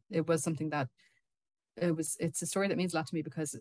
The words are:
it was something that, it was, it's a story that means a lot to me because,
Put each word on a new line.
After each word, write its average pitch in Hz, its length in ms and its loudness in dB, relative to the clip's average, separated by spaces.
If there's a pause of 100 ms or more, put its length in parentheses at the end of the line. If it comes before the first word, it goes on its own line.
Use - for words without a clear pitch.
(100)
it 170 160 0
was 165 160 4
something 156 280 0
that, 147 180 0 (880)
it 170 180 2
was, 160 240 -2
it's 165 240 -2
a 170 40 -2
story 196 220 2
that 190 100 0
means 175 160 0
a - 20 0
lot 156 120 0
to - 60 -6
me 156 80 0
because, 156 380 -4